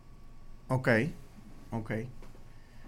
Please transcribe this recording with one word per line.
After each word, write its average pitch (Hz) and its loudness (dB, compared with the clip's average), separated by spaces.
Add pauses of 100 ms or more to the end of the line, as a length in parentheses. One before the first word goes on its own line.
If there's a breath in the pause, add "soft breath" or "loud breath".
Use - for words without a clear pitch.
(680)
Ok, 131 6 (840)
ok. 110 0 (960 soft breath)